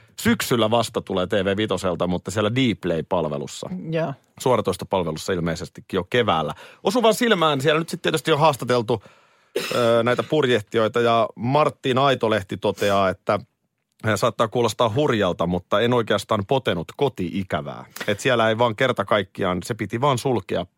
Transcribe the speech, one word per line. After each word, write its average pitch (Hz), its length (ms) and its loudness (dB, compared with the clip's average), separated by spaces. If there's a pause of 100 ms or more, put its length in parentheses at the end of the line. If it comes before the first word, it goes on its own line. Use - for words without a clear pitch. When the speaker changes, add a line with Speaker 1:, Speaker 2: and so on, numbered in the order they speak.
(220)
Speaker 1:
Syksyllä 117 500 2
vasta 113 300 0
tulee 92 260 -2
T 90 40 -6
V 98 260 0
vitoselta, 90 500 -2
mutta 90 240 -4
siellä 104 240 0
Dplay-palvelussa. 82 1120 -2 (200)
Speaker 2:
Joo. 160 240 -4 (260)
Speaker 1:
Suoratoistopalvelussa 95 920 -2
ilmeisestikin 85 640 -6
jo 85 60 -2
keväällä. 85 500 0 (300)
Osui 202 200 2
vaan 220 100 6
silmään, 165 480 2
siellä 151 180 2
nyt 165 100 -6
sitten 175 140 -8
tietysti 160 280 0
on 147 80 4
haastateltu, 123 640 2 (720)
ö, 117 280 4
näitä 120 200 2
purjehtijoita 120 760 2
ja 117 340 4
Martti 135 580 0
Naitolehti 117 640 2
toteaa, 98 520 2
että 101 300 -2 (640)
hän 110 140 0
saattaa 117 300 0
kuulostaa 117 480 0
hurjalta, 104 520 0
mutta 90 340 -2
en 120 120 2
oikeastaan 107 540 0
potenut 107 400 -2 (100)
koti-ikävää. 90 880 -4 (220)
Et 104 120 -2
siellä 117 300 2
ei 113 80 0
vaan 117 180 0
kerta 123 300 0
kaikkiaan, 98 580 -2
se - 100 -6
piti 110 280 -6
vaan 139 160 2
sulkea 110 480 -2 (120)